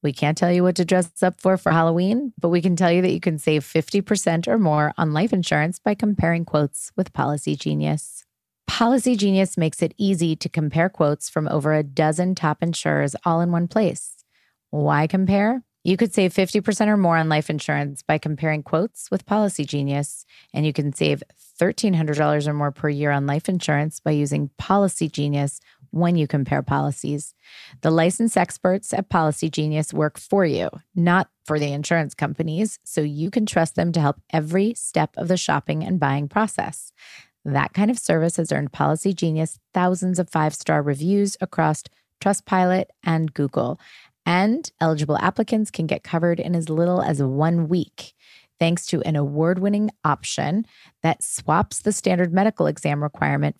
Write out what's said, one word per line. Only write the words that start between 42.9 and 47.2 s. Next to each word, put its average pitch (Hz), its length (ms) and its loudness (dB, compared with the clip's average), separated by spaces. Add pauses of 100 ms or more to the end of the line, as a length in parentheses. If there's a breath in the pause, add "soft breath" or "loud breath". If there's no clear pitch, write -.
and 160 280 0
Google. 135 480 -2 (460 loud breath)
And 208 440 0 (100)
eligible 156 380 0
applicants 214 520 0
can 165 160 -4
get - 160 -2
covered 170 380 0
in 175 160 -2
as 160 120 -4
little 170 320 0
as 143 220 -2